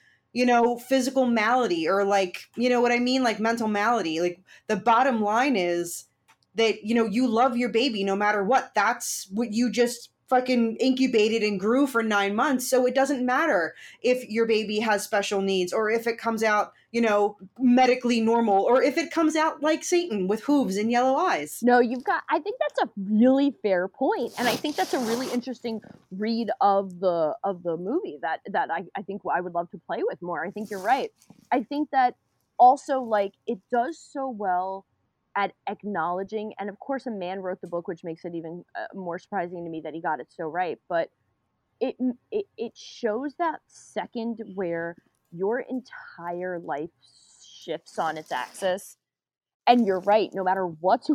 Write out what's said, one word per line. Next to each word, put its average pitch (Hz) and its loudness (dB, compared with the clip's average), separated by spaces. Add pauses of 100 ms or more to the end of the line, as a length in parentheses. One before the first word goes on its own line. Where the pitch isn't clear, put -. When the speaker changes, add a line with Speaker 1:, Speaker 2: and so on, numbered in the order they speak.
(340)
Speaker 1:
you 247 2
know, 240 4
physical 262 2
malady 220 2
or, 196 2
like, 196 0 (100)
you 240 0
know 240 2
what 240 4
I 240 2
mean? 254 2
Like, 208 0
mental 226 0
malady. 202 0
Like, 175 -2 (280)
the 214 0
bottom 240 4
line 233 2
is 175 -2 (500)
that, 220 0
you 220 0
know, 233 4
you 233 0
love 240 2
your 240 0
baby 226 0
no 196 0
matter 208 0
what. 233 0
That's 214 -2
what 214 -4
you 233 0
just 233 -2 (200)
fucking 247 2
incubated 233 2
and 208 0
grew 240 2
for 233 0
nine 202 0
months. 254 0
So 254 2
it 247 0
doesn't 262 0
matter 247 0 (280)
if 247 0
your 226 0
baby 214 0
has 214 0
special 202 -2
needs 190 0
or 214 0
if 226 0
it 233 -2
comes 226 -2
out, 214 0 (180)
you 233 -2
know, 208 2 (200)
medically 247 4
normal 220 4
or 254 4
if 294 2
it 330 -2
comes 320 0
out 311 0
like 311 0
Satan 226 0
with 214 -2
hooves 247 2
and 220 0
yellow 254 4
eyes. 226 -2
Speaker 2:
No, 247 6
you've 247 2
got, - -2
I 311 2
think 415 -8
that's 605 -2
a 285 -2
really 240 4
fair 185 0
point. 285 -2
And 240 0
I 262 0
think 294 -6
that's 370 -2
a 302 0
really 233 -2
interesting 240 -6 (320)
read 214 -2 (100)
of 196 2
the, 170 2 (120)
of 185 -4
the 165 -2
movie 226 -4
that, - -6
that 180 -2
I, 165 -4 (140)
I 180 -10
think 196 -10 (120)
I 175 0
would 180 -8
love 170 -4
to 185 -16
play 180 -8
with - -4
more. 170 -6
I 202 -8
think 208 -12
you're 190 -8
right. 233 0 (440)
I 254 2
think 294 -6
that 254 2 (440)
also, 262 6
like, 208 0 (140)
it 226 -4 (120)
does 247 0
so 269 -10
well 190 -4 (540)
at 196 -2 (180)
acknowledging, 196 -4
and 202 -8
of 202 -14
course - -8
a 247 -6
man 190 -8
wrote 185 -8
the 180 -14
book, 170 -8
which 170 -10
makes 165 -12
it 170 -10
even, 165 -10 (100)
uh, 107 -10 (100)
more 185 -10
surprising 175 -8
to 170 -10
me 160 -10
that 151 -10
he 165 -10
got 156 -4
it 123 -10 (100)
so 165 -8
right, 160 -6 (100)
but 165 -2 (680)
it, 262 -2 (360)
it, 403 -4 (120)
it 453 -8
shows 247 -6
that 330 -4
second 226 -10 (140)
where 170 -4 (360)
your 196 -2
entire 175 -8
life 165 -8 (720)
shifts - -10
on 160 -2
its 156 -14
axis. 180 -6 (720)
And 240 6
you're 185 2
right, 202 2
no 190 -4
matter 185 0
what's 175 0